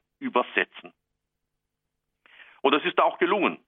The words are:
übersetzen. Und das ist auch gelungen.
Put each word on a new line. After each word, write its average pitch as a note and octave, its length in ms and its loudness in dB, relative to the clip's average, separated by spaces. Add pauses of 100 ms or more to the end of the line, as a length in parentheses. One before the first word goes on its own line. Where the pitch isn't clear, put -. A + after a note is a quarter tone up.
(180)
übersetzen. A#2+ 760 -4 (1700)
Und C#3 140 2
das D3 100 2
ist - 160 0
auch E3 180 2
gelungen. E3+ 500 0